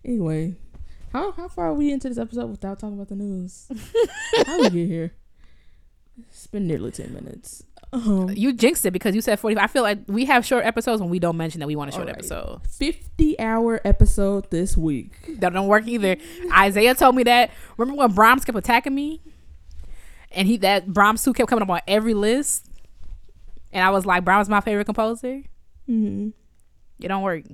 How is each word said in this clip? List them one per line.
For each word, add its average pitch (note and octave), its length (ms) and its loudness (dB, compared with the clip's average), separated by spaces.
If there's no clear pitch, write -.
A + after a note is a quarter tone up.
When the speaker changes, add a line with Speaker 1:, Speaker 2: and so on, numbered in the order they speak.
Speaker 1:
Anyway, E3+ 520 -4
how, D#4 220 -6
how F4 160 -10
far F4 180 -4
are D#4 80 0
we D4 160 0
into C4+ 180 -4
this A#3+ 80 -6
episode A#3 320 -6
without G3 300 -10
talking G#3 160 -10
about G3+ 140 -12
the G3+ 60 -10
news? F#3+ 520 -10
Speaker 2:
<laughs> G5+ 420 -2
Speaker 1:
How E4 120 -2
we A#3 120 4
get E3+ 160 -2
here? E3 260 -6
It's - 180 -20
been G#3 180 -6
nearly D3 240 -2
ten - 240 -12
minutes. - 480 -18
Um, G3+ 400 0
Speaker 2:
You G#3 220 0
jinxed A#3+ 340 2
it F#3 40 2
because F#3 220 -2
you A3 80 0
said G#3 180 0
forty-five. G#3 240 0
I G#3 40 2
feel B3 160 0
like G#3 240 0
we A3 180 -2
have C4 180 4
short B3 220 0
episodes A3+ 340 -2
when F3 120 -2
we F3+ 80 -2
don't E3+ 180 0
mention E3 220 -6
that C#3+ 80 -6
we D3+ 80 -6
want C#3+ 140 -6
a C3+ 40 -12
short - 140 -8
Speaker 1:
All - 0 -
right. - 100 -10
Speaker 2:
episode. - 440 -10
Speaker 1:
Fifty-hour A3+ 1120 0
episode G3+ 640 4
this F3+ 260 0
week. D#3 360 0
Speaker 2:
That F3 120 2
don't G3 140 0
work G#3+ 200 4
either. G3+ 300 0
Isaiah G3+ 440 6
told B3+ 200 6
me B3+ 80 2
that. A#3+ 280 4
Remember C4+ 220 -2
when A#3+ 140 4
Brahms A3 320 6
kept A#3 120 -4
attacking B3 380 0
me? D4 260 -6
And F#3+ 120 2
he, A3+ 100 2
that F#3+ 340 0
Brahms G#3 320 4
too C4 80 2
kept A#3 160 2
coming A#3 140 2
up F#3+ 80 -2
on F3 180 0
every G#3+ 280 2
list. A3+ 500 0
And F#3+ 140 0
I F#3+ 60 4
was G3 120 2
like, F3+ 220 0
"Brahms G3 240 4
my G#3 120 2
favorite G#3 240 -2
composer." A#3 580 -4
Speaker 1:
Mm-hmm. G#3 420 -2
Speaker 2:
It - 60 -10
don't G3 140 -4
work. F3+ 220 -4